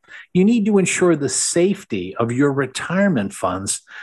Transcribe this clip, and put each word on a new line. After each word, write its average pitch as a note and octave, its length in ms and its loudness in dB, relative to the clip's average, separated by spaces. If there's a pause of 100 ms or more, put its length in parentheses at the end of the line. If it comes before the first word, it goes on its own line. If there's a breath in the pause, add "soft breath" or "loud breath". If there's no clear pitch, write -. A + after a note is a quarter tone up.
(320 loud breath)
you F3+ 120 4
need A3+ 220 4
to G#3 120 4
ensure F3 380 2
the C#3+ 120 -2
safety C3 880 -2
of A#2 160 -2
your C#3 220 2
retirement C#3 800 -2
funds F#2+ 500 -6 (200 loud breath)